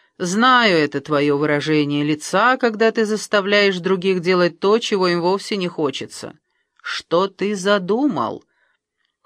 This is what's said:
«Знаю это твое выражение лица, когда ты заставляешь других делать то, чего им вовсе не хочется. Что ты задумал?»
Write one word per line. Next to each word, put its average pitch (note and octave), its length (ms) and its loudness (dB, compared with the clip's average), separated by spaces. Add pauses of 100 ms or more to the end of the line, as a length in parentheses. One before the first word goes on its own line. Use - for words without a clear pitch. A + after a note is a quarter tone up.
(160)
«Знаю A3 600 2
это D3 240 0
твое D3 340 0
выражение D3 680 0
лица, F#3 540 0
когда A3+ 360 0
ты A3+ 120 0
заставляешь G3+ 720 0
других F#3 420 0
делать F3 380 2
то, G3+ 200 2
чего F#3+ 300 0
им F3 120 0
вовсе F#3+ 380 -2
не F3+ 100 -2
хочется. - 720 -8 (440)
Что - 460 -2
ты G3 260 -4
задумал?» F#3+ 880 -2 (840)